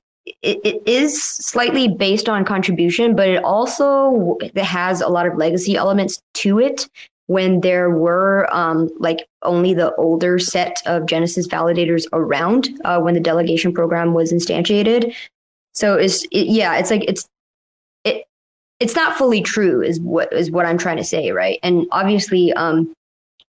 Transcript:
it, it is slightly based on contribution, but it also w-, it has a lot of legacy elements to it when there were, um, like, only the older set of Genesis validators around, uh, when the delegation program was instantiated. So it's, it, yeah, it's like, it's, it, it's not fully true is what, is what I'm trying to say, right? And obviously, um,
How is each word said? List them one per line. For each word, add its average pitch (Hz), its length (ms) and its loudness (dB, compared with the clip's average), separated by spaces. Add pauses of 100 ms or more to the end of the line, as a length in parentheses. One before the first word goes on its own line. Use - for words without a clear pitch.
(260)
it, - 380 -4
it 214 220 -2
is 277 380 0
slightly 240 640 -2
based 202 420 0
on 196 160 0
contribution, 190 680 0
but 196 140 2
it 180 140 0
also 269 680 2
w-, 180 300 0
it - 160 -8
has 180 440 -2
a - 80 -2
lot 175 180 0
of - 100 -4
legacy 175 380 0
elements 196 460 0 (140)
to 202 240 2
it - 280 0 (400)
when 185 340 2
there 180 280 2
were, 180 640 2
um, 165 440 0
like, 165 280 -2 (180)
only 180 300 2
the 170 220 0
older 165 420 2
set 180 480 -2
of 165 200 -2
Genesis 170 420 -2
validators 170 640 0
around, 165 580 0 (140)
uh, 175 160 0
when 170 140 2
the 170 80 2
delegation 165 520 0
program 170 400 0
was 165 200 0
instantiated. 208 840 0 (580)
So 202 220 0
it's, 180 300 0
it, - 220 -2
yeah, 202 300 2
it's 185 140 0
like, 214 160 0
it's, - 220 -4 (760)
it, - 220 -4 (560)
it's 233 140 -2
not 320 200 0
fully 240 260 2
true 175 400 0
is 165 200 -2
what, 170 320 -2
is 165 180 -2
what 175 140 0
I'm 170 120 0
trying 170 200 -2
to 170 80 -6
say, 147 260 -4
right? 92 320 -2
And 175 280 2
obviously, 190 640 2
um, 160 380 0 (680)